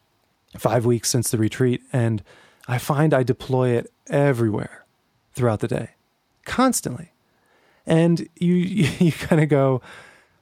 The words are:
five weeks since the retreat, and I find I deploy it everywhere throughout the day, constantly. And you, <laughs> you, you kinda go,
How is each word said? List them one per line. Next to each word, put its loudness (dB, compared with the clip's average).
five 0
weeks 0
since 0
the -2
retreat, 0
and 0
I -4
find 0
I 2
deploy 0
it -2
everywhere -2
throughout 0
the -4
day, -6
constantly. -2
And 2
you, 0
<laughs> -
you, 0
you 4
kinda 0
go, 2